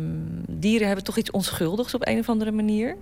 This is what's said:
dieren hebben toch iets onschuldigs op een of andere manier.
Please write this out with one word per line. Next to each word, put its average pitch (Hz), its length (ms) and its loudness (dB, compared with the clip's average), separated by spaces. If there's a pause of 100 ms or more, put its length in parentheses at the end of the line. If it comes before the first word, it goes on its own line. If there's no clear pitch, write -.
(480)
dieren 208 380 2
hebben 196 180 0
toch - 120 -4
iets 226 140 0
onschuldigs 196 640 0
op 247 120 -2
een 226 120 2
of 226 100 0
andere 220 220 2
manier. 214 520 0